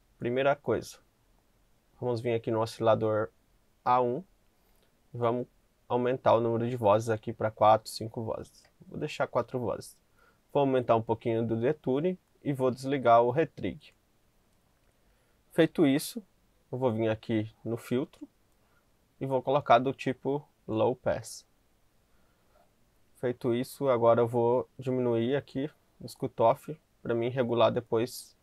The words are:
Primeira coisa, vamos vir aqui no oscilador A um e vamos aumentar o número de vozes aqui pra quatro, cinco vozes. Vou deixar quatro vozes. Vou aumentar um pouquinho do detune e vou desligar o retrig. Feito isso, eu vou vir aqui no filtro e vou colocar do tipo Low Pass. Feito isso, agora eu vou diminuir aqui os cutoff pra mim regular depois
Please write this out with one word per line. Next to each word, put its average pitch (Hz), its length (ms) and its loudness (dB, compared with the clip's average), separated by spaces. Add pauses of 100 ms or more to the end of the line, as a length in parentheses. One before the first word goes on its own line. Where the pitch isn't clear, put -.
(200)
Primeira 135 340 0
coisa, - 440 -4 (1000)
vamos 123 200 -4
vir 120 140 -2
aqui 113 180 -4
no 110 80 0
oscilador 110 680 0 (560)
A 127 160 4
um 123 220 -2 (920)
e 123 60 -12
vamos 120 300 -2 (400)
aumentar 123 460 0
o 113 60 4
número 117 300 0
de 127 60 -6
vozes 113 340 2
aqui 110 220 -4
pra 110 180 -2
quatro, 110 400 4
cinco 113 320 -10
vozes. - 400 -10 (240)
Vou - 140 -12
deixar 147 260 -4
quatro 127 320 -4
vozes. - 400 -6 (540)
Vou 143 80 2
aumentar 131 340 2
um 113 80 2
pouquinho 113 420 -2
do 113 120 -2
detune 143 600 -2 (240)
e - 120 -4
vou 127 180 0
desligar 123 500 4
o 120 120 4
retrig. - 600 -4 (1600)
Feito 165 340 2
isso, 143 380 0 (500)
eu 127 60 -8
vou 131 140 0
vir 113 160 -2
aqui 110 400 -4 (160)
no 113 120 -6
filtro - 520 -6 (920)
e 131 40 -8
vou 135 160 -2
colocar 135 380 4
do 131 160 -2
tipo 139 500 -4 (220)
Low 113 300 0
Pass. - 500 -6 (1700)
Feito 123 340 -2
isso, 131 340 -6
agora 117 320 6
eu 120 60 4
vou 120 500 0
diminuir 123 600 -2
aqui 135 340 -8 (300)
os 123 120 -16
cutoff 131 640 -2 (240)
pra 117 140 -4
mim 117 140 -2
regular 120 420 2
depois 117 720 -4